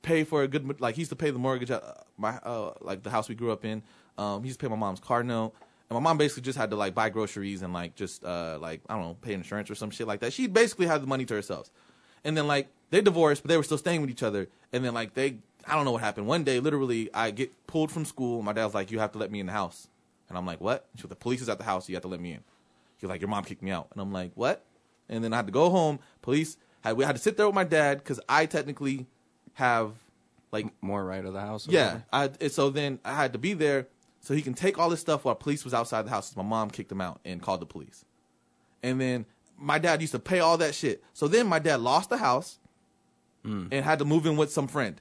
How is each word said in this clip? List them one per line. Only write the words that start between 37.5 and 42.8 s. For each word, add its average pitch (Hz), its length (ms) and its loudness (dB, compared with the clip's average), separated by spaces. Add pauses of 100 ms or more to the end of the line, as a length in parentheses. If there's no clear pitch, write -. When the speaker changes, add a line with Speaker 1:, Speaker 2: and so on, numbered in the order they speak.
Speaker 1:
the 82 60 -10
police. - 380 -16 (800)
And 127 180 0
then 127 240 0 (340)
my 147 200 2
dad 160 240 4
used 156 100 -2
to 131 60 -2
pay 180 220 2
all 165 180 6
that 156 160 2
shit. - 280 -2 (120)
So - 140 0
then 226 180 6
my 170 140 4
dad 147 200 4
lost 127 300 4
the 240 80 2
house 139 400 0 (840)